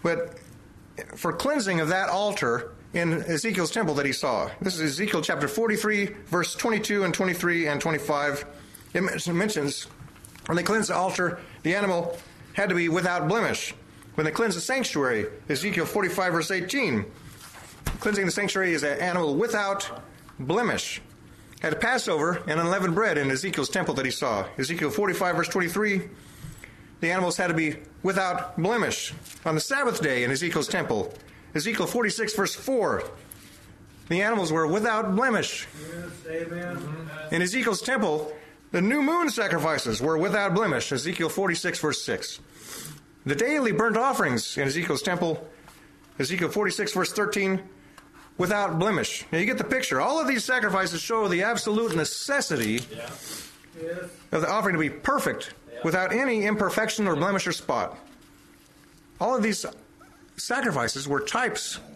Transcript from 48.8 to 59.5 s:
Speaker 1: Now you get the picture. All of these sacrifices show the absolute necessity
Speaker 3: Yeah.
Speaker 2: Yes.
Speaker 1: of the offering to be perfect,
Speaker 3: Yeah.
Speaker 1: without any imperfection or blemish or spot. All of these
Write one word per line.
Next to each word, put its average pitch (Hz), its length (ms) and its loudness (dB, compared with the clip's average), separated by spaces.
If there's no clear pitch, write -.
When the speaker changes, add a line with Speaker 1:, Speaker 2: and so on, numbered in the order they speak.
Speaker 1:
Now 160 80 2
you 180 80 2
get 240 120 0
the - 60 -2
picture. - 360 0
All 277 200 2
of 269 80 2
these 247 160 2
sacrifices 190 560 2
show 220 280 0
the 175 140 2
absolute 220 520 2
necessity 147 840 0
Speaker 3:
Yeah. - 200 -10
Speaker 2:
Yes. 175 180 -6
Speaker 1:
of 165 80 2
the 165 80 0
offering 202 260 2
to 156 60 2
be 147 100 2
perfect, - 600 0
Speaker 3:
Yeah. - 140 -12
Speaker 1:
without 185 280 2
any 233 320 2
imperfection 214 600 2
or 165 100 4
blemish 190 300 2
or 175 60 0
spot. - 460 -2
All 226 140 2
of 226 80 2
these 214 240 0